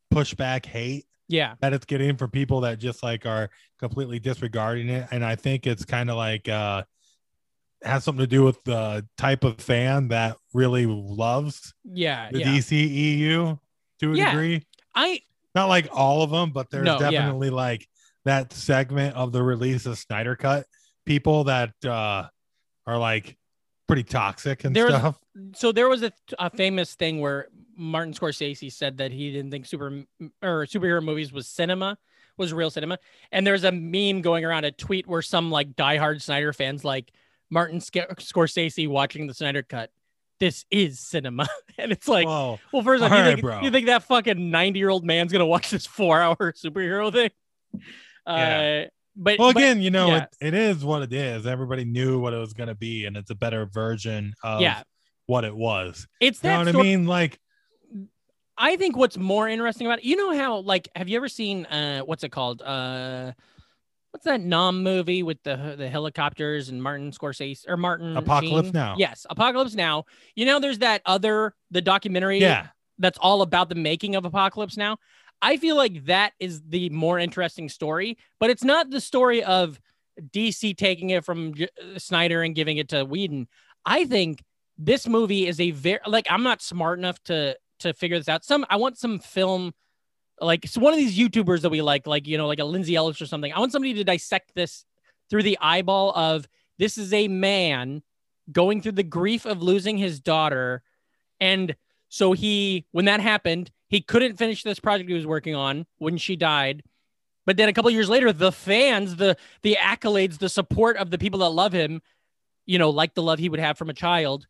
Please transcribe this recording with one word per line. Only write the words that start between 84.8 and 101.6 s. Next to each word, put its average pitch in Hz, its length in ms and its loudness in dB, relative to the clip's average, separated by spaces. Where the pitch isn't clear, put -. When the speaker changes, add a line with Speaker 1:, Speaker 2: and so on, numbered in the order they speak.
Speaker 2:
movie 208 400 2
is 170 140 -2
a 175 100 2
very, 160 380 -2
like, 214 200 2
I'm 185 140 2
not 247 180 0
smart 175 380 -2
enough 180 260 -6
to, 147 320 -2
to 165 140 -2
figure 175 240 -2
this 151 100 -4
out. 160 160 -2
Some, 285 240 2
I 190 80 2
want 247 220 -2
some 220 220 -4
film, 185 520 -2
like, 170 260 2
so - 140 -4
one 285 120 8
of 320 60 2
these 233 180 2
YouTubers 190 440 2
that 165 100 0
we 156 120 0
like, 143 260 0
like, 147 180 -2
you 151 100 -2
know, 151 120 0
like 147 100 -2
a 151 60 -4
Lindsay 170 320 -2
Ellis 160 260 0
or 156 40 -8
something. 147 260 -6
I 170 80 -2
want 247 100 0
somebody 269 240 -2
to 208 80 -2
dissect 185 540 -2
this 175 280 -6
through 208 140 2
the 196 160 2
eyeball 190 560 2
of, 160 320 0
this 208 180 0
is 196 140 -6
a 208 160 4
man 175 720 0
going 190 320 2
through 220 100 -4
the 196 120 0
grief 180 420 -2
of 196 160 -4
losing 196 360 2
his 180 200 -2
daughter. 135 640 0
And 190 380 0